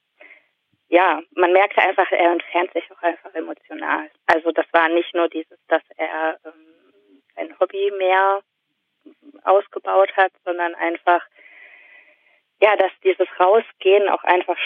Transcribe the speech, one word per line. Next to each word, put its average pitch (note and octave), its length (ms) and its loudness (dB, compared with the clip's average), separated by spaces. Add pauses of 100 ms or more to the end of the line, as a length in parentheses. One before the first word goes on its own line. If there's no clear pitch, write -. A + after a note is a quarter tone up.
(880)
ja, E3+ 320 2 (140)
man F3 180 2
merkte G3 300 2
einfach, F#3+ 280 0
er F3 220 2
entfernt F3 400 -4
sich E3+ 200 -6
auch - 100 -20
einfach E3+ 320 -6
emotional. D#3 760 -10 (160)
Also E3 260 0
das D#3+ 200 -2
war E3 160 2
nicht E3+ 260 -2
nur F3 140 0
dieses, D#3+ 300 -10 (100)
dass D#3+ 140 0 (140)
er, D#3+ 480 -6
ähm, D#3+ 800 -20 (120)
sein D#3+ 240 -14
Hobby G3 400 -4
mehr F#3+ 420 0 (1040)
ausgebaut F#3+ 720 0
hat, F#3+ 160 2 (120)
sondern F3 300 -6
einfach, E3+ 480 -2 (1400)
ja, G#3 160 4
dass F#3 160 0 (100)
dieses F#3 240 0 (140)
Rausgehen G3 680 2
auch - 160 -2
einfach F3+ 420 0